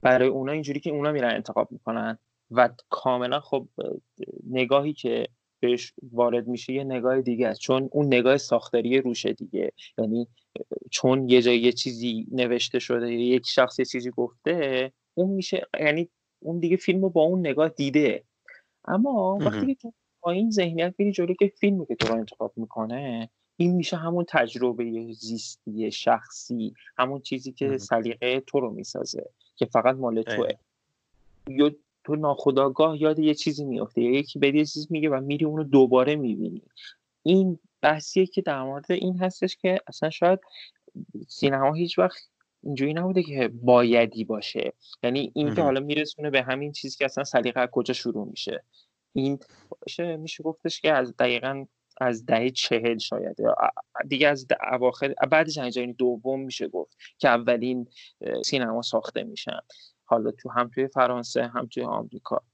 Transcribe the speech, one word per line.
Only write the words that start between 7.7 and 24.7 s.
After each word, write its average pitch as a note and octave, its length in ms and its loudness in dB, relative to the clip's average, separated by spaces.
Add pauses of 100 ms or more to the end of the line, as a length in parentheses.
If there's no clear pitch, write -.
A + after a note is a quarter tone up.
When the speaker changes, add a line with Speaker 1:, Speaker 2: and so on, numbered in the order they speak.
Speaker 1:
اون D3 160 2
نگاه B2+ 300 6
ساختاری A#2+ 640 0
روشه A#2 320 -2
دیگه. F2+ 380 -6 (260)
یعنی A2+ 300 -2 (640)
چون C3 380 2
یه B2 120 8
جای A#2+ 180 4
یه A#2+ 120 4
چیزی A#2 600 -4
نوشته B2 480 -2
شده A#2+ 340 -2
یا B2 220 2
یک A#2 120 0
شخص - 320 2
یه C3 60 2
چیزی B2 260 -8
گفته، C3 800 -2 (220)
اون F#3 160 0
می‌شه، F#3+ 380 -4 (120)
یعنی D#3 300 0 (300)
اون E3 200 -6
دیگه E3+ 180 2
فیلم F#3 240 2
رو F#3+ 80 2
با E3 120 2
اون F3 180 2
نگاه D#3 300 2
دیده. C#3+ 540 0 (640)
اما G3+ 520 0
Speaker 2:
مهم. D3+ 100 0
Speaker 1:
وقتی G#2 180 0
که C4+ 100 0
تو A#3 180 -18 (280)
با F3 100 -2
این G#3+ 200 2
ذهنیت F3 460 0
می‌ری G3+ 140 2
جلو F3+ 220 0
که G3 260 2
فیلمی G3 260 2
که A#2 100 -6
تو A2 120 -2
رو A2+ 80 2
انتخاب A2 400 -6
می‌کنه، A2+ 720 -6 (300)
این F3 160 4
می‌شه F3 220 -2
همون E3+ 320 -2
تجربهٔ A#2 840 0